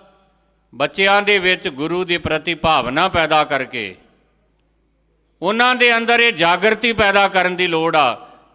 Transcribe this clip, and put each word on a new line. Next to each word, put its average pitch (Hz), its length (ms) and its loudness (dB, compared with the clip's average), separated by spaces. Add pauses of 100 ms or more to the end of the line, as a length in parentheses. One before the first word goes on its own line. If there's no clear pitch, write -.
(760)
ਬੱਚਿਆਂ 196 480 0
ਦੇ 202 160 0
ਵਿੱਚ 180 300 -2
ਗੁਰੂ 165 360 -4
ਦੇ 170 140 -4
ਪ੍ਰਤੀ 156 360 -4
ਭਾਵਨਾ 151 540 0
ਪੈਦਾ 160 360 0
ਕਰਕੇ 123 520 -6 (1500)
ਉਹਨਾਂ 233 320 0
ਦੇ 240 220 2
ਅੰਦਰ 233 240 2
ਇਹ 233 120 2
ਜਾਗਰਤੀ 190 600 0
ਪੈਦਾ 202 360 2
ਕਰਨ 180 280 0
ਦੀ 180 100 -2
ਲੋੜ 165 300 0
ਆ 131 180 2 (400)